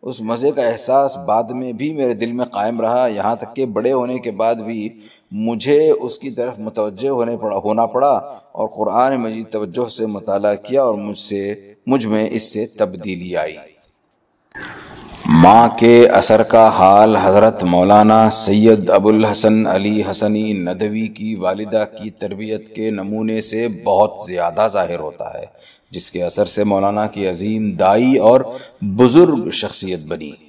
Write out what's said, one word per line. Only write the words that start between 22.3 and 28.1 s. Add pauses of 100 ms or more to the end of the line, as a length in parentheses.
کے
نمونے
سے (160)
بہت (140)
زیادہ
ظاہر
ہوتا
ہے، (460)
جس
کے
اثر
سے
مولانا
کی
عظیم
دائی